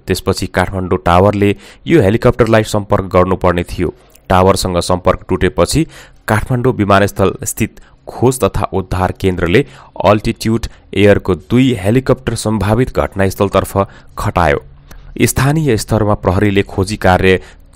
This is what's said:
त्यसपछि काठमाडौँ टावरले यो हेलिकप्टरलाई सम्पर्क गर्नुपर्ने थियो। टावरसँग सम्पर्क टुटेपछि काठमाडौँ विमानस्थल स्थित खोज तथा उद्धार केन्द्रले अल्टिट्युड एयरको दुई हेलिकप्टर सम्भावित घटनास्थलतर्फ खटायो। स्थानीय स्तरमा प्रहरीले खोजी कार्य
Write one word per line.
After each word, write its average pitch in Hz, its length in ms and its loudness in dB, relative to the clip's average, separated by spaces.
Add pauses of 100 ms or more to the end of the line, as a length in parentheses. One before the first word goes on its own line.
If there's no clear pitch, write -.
त्यसपछि 92 400 -4
काठमाडौँ 90 580 -4
टावरले 98 520 2 (300)
यो 160 160 4
हेलिकप्टरलाई 110 600 2
सम्पर्क 101 400 -2
गर्नुपर्ने 90 600 0
थियो। 92 280 -6 (360)
टावरसँग 92 520 2
सम्पर्क 90 480 -2
टुटेपछि 117 580 0 (420)
काठमाडौँ 120 440 -2
विमानस्थल 101 600 2 (100)
स्थित - 360 -8 (280)
खोज 131 320 0
तथा 98 320 0
उद्धार 92 400 -4
केन्द्रले 92 520 0 (400)
अल्टिट्युड 110 600 0 (280)
एयरको 98 400 4 (160)
दुई 127 240 2
हेलिकप्टर 113 600 -2
सम्भावित 110 600 -2
घटनास्थलतर्फ 95 800 -2 (420)
खटायो। 85 460 0 (580)
स्थानीय 135 540 0
स्तरमा 104 380 0
प्रहरीले 98 500 0
खोजी 101 320 -4
कार्य 92 440 2 (340)